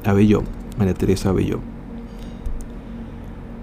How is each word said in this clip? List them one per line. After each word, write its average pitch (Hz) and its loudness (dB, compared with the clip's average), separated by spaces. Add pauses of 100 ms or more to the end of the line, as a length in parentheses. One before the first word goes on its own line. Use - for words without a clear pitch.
Abelló, 101 6 (380)
María 92 4
Teresa 98 2
Abelló. 95 2 (2000)